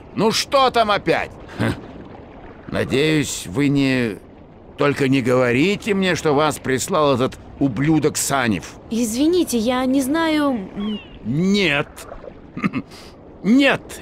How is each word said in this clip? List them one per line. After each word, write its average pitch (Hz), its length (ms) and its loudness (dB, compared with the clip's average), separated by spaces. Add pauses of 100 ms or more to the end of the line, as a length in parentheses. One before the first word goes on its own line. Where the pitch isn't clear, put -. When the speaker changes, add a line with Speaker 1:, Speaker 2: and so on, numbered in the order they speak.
(140)
Speaker 1:
Ну 202 180 2
что 262 380 2
там 233 200 2
опять? 135 400 0 (280)
Хм. 113 140 0 (960)
Надеюсь, 139 800 0
вы 123 220 0
не, 131 500 0 (580)
только 143 320 2
не 135 140 4
говорите 127 720 2
мне, 190 200 2
что 156 200 0
вас 151 240 2
прислал 143 560 0
этот 127 240 0 (200)
ублюдок 143 580 2
Санев. 117 580 0 (160)
Speaker 2:
Извините, 247 680 0
я 254 280 0
не 269 160 2
знаю, 285 720 0
м. 208 240 -6 (240)
Speaker 1:
Нет. 156 640 2 (680)
<laughs> - 280 -4 (580)
Нет, 247 380 4 (220)